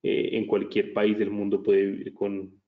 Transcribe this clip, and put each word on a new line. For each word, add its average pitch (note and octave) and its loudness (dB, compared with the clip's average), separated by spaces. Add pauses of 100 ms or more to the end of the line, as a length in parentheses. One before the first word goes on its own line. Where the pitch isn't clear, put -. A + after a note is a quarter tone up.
eh, - 0
en A2 -2
cualquier - 0
país G#2 2
del G2+ 0
mundo G2+ -2
puede G2 4
vivir G2 -6
con, G2 -6